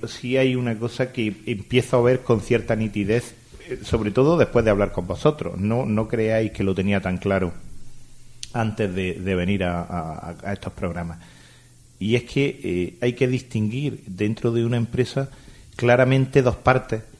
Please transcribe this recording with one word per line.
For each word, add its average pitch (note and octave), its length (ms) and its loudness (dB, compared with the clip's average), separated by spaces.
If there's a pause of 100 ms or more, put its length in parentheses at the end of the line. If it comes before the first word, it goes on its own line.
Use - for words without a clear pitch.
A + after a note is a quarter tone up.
sí B2+ 300 -4
hay C3 180 4
una A#2+ 240 -2
cosa A#2 320 -4
que G#2+ 240 -2 (100)
empiezo A#2+ 520 0
a A#2+ 40 6
ver B2+ 200 4
con A2 200 2
cierta A2+ 340 0
nitidez, G#2+ 600 -2 (340)
eh, B2+ 140 -8
sobre G#2+ 280 0
todo C#3+ 260 4
después A#2+ 280 4
de G#2+ 60 6
hablar G2 220 2
con F2+ 120 -4
vosotros. F2+ 540 0
No, A2+ 260 0
no A2 220 0
creáis A2 440 0
que - 120 -4
lo F#2+ 100 2
tenía G2 280 2
tan F#2 160 -2
claro F#2 340 0 (1000)
antes G#2+ 420 -2
de, F#2 200 -2
de F#2 200 -2
venir F#2 280 2
a, F2 180 -2
a, E2 600 -8
a G2+ 100 -6
estos F#2+ 200 -10
programas. F2 460 -6 (800)
Y A2 160 0
es A#2+ 80 2
que, - 400 -2
eh, F2+ 380 -2
hay B2 120 2
que B2+ 140 0
distinguir B2 800 -2
dentro G#2 440 -2
de A#2 140 2
una A#2+ 120 0
empresa B2 520 -2 (460)
claramente C3 680 4
dos B2 140 4
partes. B2+ 460 0 (180)